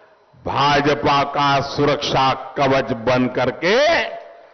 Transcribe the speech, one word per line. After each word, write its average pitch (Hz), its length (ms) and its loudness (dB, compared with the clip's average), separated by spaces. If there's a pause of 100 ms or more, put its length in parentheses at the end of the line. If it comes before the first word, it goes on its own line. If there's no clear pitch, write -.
(440)
भाजपा 143 800 2
का 139 360 0
सुरक्षा 139 720 0 (260)
कवच 135 340 0
बन 127 360 0
करके, 131 480 -2 (760)